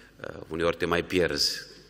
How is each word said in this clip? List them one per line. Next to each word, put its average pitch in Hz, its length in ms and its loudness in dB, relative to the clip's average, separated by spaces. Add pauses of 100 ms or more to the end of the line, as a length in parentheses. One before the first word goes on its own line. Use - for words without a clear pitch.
(200)
uh, - 280 -12
uneori 82 280 0
te - 80 -4
mai 85 180 2
pierzi. 78 580 2 (300)